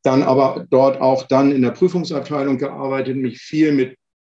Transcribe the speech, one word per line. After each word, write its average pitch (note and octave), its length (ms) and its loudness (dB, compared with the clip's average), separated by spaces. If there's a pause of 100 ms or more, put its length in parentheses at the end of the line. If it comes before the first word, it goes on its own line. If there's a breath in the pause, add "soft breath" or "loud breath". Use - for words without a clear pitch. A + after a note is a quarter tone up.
dann C3+ 200 2
aber C3 460 0
dort C3+ 320 2
auch C3 220 0
dann C#3 280 2
in C3+ 100 2
der A#2+ 100 2
Prüfungsabteilung D3 840 -2
gearbeitet, C3+ 600 -6
mich B2+ 220 -4
viel D#3 340 0
mit, C3 240 0 (300)